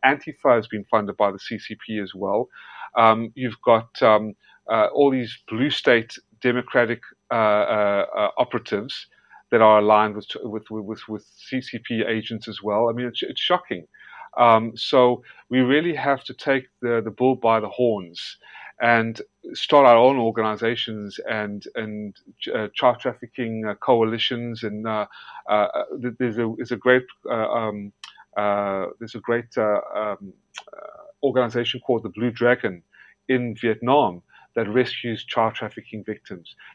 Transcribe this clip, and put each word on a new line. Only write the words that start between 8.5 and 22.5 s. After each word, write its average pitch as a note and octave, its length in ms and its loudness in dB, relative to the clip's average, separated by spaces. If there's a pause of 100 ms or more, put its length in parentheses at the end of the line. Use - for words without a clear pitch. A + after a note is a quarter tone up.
that A2+ 100 4
are G#2+ 180 8
aligned G#2+ 360 4
with, G#2 120 -12 (160)
with, G#2+ 260 -12
with, G#2+ 400 -12
with G#2+ 160 -10 (120)
C - 240 -8
C A#2 180 -12
P A2 240 -4
agents A2 440 -4
as G2+ 140 -14
well. G#2+ 260 0
I A#2 60 -2
mean, B2 140 -6
it's, - 160 -8
it's - 180 -8
shocking. - 460 -4 (500)
Um, A2+ 380 4
so B2 480 2 (260)
we B2+ 120 2
really D3 340 2
have C#3 300 -2
to C3 80 -14
take C3+ 340 -2 (140)
the, A#2 220 0
the A2 80 -8
bull C3 240 2
by A2+ 240 2
the G#2 100 -4
horns G2+ 680 -4 (420)
and A2+ 400 2 (340)
start C#3+ 340 4
our A#2+ 100 10
own C3 200 6
organizations A2 1000 -2 (100)
and, G#2 340 -6 (120)
and, G#2+ 400 -8 (400)